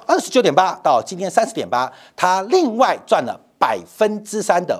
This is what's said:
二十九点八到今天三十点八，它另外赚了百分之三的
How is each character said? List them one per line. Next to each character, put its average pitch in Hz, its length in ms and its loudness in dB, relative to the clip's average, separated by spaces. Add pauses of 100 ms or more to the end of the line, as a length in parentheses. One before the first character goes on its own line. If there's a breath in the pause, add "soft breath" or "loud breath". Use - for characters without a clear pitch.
二 339 140 2
十 - 100 -8
九 262 100 2
点 180 140 2
八 185 300 2
到 131 180 4
今 190 160 -12
天 185 120 -6
三 220 180 2
十 - 60 -14
点 101 140 -6
八， 123 240 -2 (240 loud breath)
它 185 280 0
另 247 340 0
外 214 180 2 (120)
赚 165 160 2
了 107 160 -8 (180)
百 110 300 0
分 214 360 -2
之 208 200 -8
三 180 200 2
的 127 160 -4